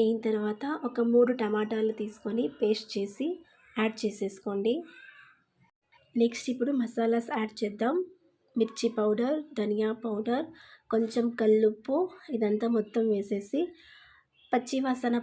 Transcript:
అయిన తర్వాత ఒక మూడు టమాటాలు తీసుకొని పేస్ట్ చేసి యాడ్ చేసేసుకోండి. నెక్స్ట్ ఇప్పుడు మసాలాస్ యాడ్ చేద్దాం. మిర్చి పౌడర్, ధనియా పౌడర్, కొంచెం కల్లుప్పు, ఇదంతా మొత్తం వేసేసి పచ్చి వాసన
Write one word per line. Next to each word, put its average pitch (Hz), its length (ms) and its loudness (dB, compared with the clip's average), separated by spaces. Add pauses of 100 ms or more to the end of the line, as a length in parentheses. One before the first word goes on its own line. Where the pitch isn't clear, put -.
అయిన 226 180 4
తర్వాత 214 680 -2
ఒక 240 160 -4
మూడు 240 320 6
టమాటాలు 220 600 0
తీసుకొని 220 560 -4
పేస్ట్ - 500 -2
చేసి 202 300 -4 (500)
యాడ్ 220 260 0
చేసేసుకోండి. 202 680 -2 (1500)
నెక్స్ట్ 233 300 0
ఇప్పుడు 254 200 0
మసాలాస్ 233 680 0
యాడ్ 214 260 -4
చేద్దాం. 247 400 0 (520)
మిర్చి 226 320 0
పౌడర్, 233 500 0 (160)
ధనియా 214 380 0
పౌడర్, 226 520 -4 (460)
కొంచెం 226 400 0
కల్లుప్పు, 220 800 4 (200)
ఇదంతా 220 380 0
మొత్తం 226 400 2
వేసేసి 202 540 0 (920)
పచ్చి 254 280 0
వాసన 247 420 0